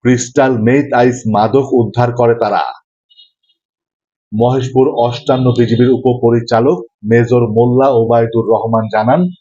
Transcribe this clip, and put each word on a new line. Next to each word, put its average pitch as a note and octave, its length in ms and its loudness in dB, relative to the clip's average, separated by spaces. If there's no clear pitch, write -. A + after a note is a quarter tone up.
ক্রিস্টাল B2+ 560 0
মেথ C3 320 2
আইস B2 240 2
মাদক A2+ 400 0
উদ্ধার A#2+ 360 0
করে A#2 200 2
তারা। G2 240 -2
মহেশপুর B2 540 0
অষ্টান্ন B2+ 540 -2
বিজিবির A#2+ 460 2
উপপরিচালক A#2+ 800 0
মেজর A#2 460 2
মোল্লা B2 420 2
ওবায়দুর A2+ 600 0
রহমান A2 400 0
জানান A#2 300 0